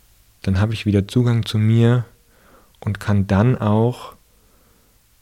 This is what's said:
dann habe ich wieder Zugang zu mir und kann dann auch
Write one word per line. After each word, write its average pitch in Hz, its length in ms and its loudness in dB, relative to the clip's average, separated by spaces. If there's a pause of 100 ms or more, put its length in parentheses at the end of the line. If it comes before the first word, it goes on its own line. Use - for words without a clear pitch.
(420)
dann 95 160 -2
habe 110 160 0
ich - 120 -10
wieder 101 200 2
Zugang 120 400 0
zu - 120 -4
mir 117 460 2 (760)
und 104 180 -6
kann 101 280 0
dann 104 320 2
auch 110 560 -2 (1080)